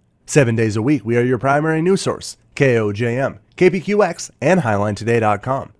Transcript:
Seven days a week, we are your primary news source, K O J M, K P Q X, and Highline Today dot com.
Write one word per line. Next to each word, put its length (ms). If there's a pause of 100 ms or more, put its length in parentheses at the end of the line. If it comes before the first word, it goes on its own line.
(240)
Seven 320
days 200
a 60
week, 220
we 120
are 80
your 120
primary 460
news 180
source, 380 (160)
K 240
O 140
J 260
M, 220 (160)
K 120
P 120
Q 220
X, 280 (100)
and 200
Highline 360
Today 240
dot 220
com. 380